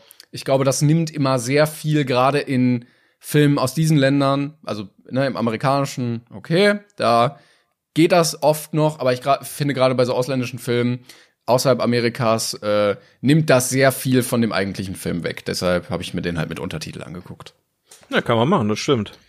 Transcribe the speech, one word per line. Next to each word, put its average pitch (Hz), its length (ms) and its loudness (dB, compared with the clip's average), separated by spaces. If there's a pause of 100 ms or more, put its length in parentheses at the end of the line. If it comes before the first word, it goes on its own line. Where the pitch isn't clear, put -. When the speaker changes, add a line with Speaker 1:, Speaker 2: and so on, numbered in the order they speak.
(320)
Speaker 1:
ich 120 120 -14
glaube, 135 200 2
das 135 180 0
nimmt 160 300 2
immer 131 260 0
sehr 139 300 2
viel, 151 360 -2
gerade 131 360 2
in 127 460 0 (340)
Filmen 147 380 2
aus 123 160 -2
diesen 160 220 2
Ländern, 139 580 2 (100)
also, 104 240 -8 (200)
ne, 131 180 -2
im 113 100 -4
amerikanischen, 120 840 -2 (120)
okay, 202 460 0 (160)
da 117 420 2 (560)
geht 165 180 4
das 165 300 2
oft 151 320 0
noch, 151 240 0
aber 127 140 0
ich 123 100 -4
gra-, 139 220 0
finde 143 280 -4
gerade 131 220 2
bei 123 100 2
so 123 100 0
ausländischen 127 440 -2
Filmen 120 460 -2 (420)
außerhalb 123 340 2
Amerikas, 117 760 0
äh, 104 420 0 (240)
nimmt 156 300 2
das 127 200 4
sehr 135 220 4
viel 127 320 2
von 120 160 -2
dem 113 120 0
eigentlichen 95 440 -4
Film 87 260 -6
weg. - 220 -8
Deshalb 90 460 -2
hab 87 100 -4
ich - 120 -10
mir 85 100 -6
den 85 160 -4
halt 78 100 -4
mit 80 100 -10
Untertitel 78 440 -10
angeguckt. - 520 -18 (560)
Speaker 2:
Ja, 269 100 0
kann 120 160 0
man 117 120 2
machen, 156 200 2
das 107 100 -2
stimmt. 120 340 0 (160)